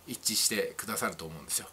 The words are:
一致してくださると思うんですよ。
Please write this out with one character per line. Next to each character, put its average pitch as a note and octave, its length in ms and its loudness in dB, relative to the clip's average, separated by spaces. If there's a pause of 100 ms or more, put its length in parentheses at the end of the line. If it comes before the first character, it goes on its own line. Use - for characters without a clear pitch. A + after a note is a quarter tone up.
一 A#2 280 -2
致 - 20 2
し - 120 6
て G2 280 2
く - 100 -6
だ G#2+ 100 -2
さ A2+ 120 2
る E2+ 80 -6
と E2 100 -8
思 D#2+ 120 -10
う C#2+ 40 -12
ん - 20 -16
で - 60 -8
す - 80 2
よ。 - 140 -10